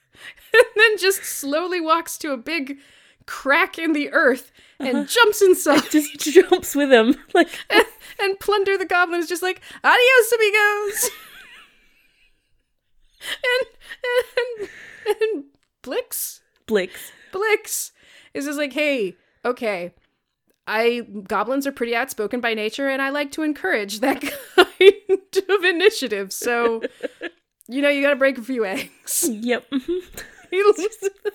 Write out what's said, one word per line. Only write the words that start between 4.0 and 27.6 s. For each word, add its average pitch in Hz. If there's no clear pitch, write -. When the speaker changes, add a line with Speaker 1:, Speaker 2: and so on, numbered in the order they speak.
Speaker 1:
earth 269
and 262
Speaker 2:
Uh-huh. 285
Speaker 1:
jumps 453
inside. 320
Speaker 2:
<laughs> -
Just 302
jumps 349
with 285
him. 233
<laughs> -
Like -
Speaker 1:
<laughs> -
And, 440
and 392
Plunder 392
the 370
goblin 349
is 311
just 349
like, 370
"Adios, 480
amigos!" 415
<laughs> -
And, 494
and, 480
and 427
Blix? -
Speaker 2:
Blix. 196
Speaker 1:
Blix 427
is 285
just 285
like, 285
"Hey, 269
okay, 208
I, 233
goblins 233
are 277
pretty 233
outspoken 240
by 233
nature, 220
and 269
I 269
like 285
to 320
encourage 294
that 269
<laughs> 285
kind -
of 381
initiative, 302
so, 233
Speaker 2:
<laughs> -